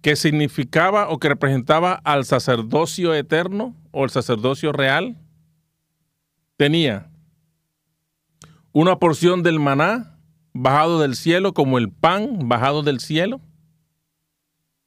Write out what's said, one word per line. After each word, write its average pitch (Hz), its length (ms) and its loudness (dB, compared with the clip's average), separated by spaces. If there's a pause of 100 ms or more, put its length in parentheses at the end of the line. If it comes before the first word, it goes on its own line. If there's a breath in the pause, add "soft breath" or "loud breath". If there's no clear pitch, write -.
que 151 140 2
significaba 156 920 0
o 160 100 -6
que 156 80 -2
representaba 143 680 0 (120)
al 143 200 0
sacerdocio 147 880 0
eterno 185 640 -2 (160)
o 135 140 -2
el 120 40 -6
sacerdocio 127 640 -2
real. 143 460 -2 (1400)
Tenía 143 560 -2 (1600 soft breath)
una 170 260 4
porción 175 460 2
del 165 160 2
maná 156 580 0 (360)
bajado 151 480 2
del 135 140 0
cielo, 180 380 0
como 131 240 2
el 110 140 0
pan 190 560 -2
bajado 135 340 0
del 143 180 -2
cielo. 190 420 -4 (1500)